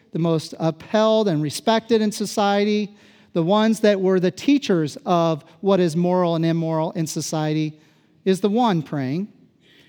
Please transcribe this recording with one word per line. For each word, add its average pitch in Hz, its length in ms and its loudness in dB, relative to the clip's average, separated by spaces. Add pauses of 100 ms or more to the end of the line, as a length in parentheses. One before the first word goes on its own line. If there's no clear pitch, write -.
(120)
the 175 80 -6
most 165 400 0
upheld 214 680 0
and 151 120 0
respected 220 600 0
in 214 100 0
society, 208 840 -2 (340)
the 170 120 -2
ones 214 360 2
that 208 220 2
were 185 180 2
the 180 120 0
teachers 190 760 0
of 165 400 0 (160)
what 190 180 2
is 165 160 0
moral 175 400 0
and 160 100 -2
immoral 160 460 -2
in 165 160 -4
society, 156 720 -4 (460)
is 190 160 0
the 208 80 0
one 208 320 0
praying. 143 500 -6 (580)